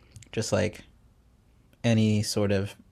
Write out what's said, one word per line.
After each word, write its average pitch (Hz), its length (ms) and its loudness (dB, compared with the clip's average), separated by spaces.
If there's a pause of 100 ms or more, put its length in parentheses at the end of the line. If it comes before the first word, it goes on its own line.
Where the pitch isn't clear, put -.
(320)
just, - 200 -4
like, 98 320 -2 (1000)
any 110 400 4
sort 104 280 0
of 98 240 -2 (160)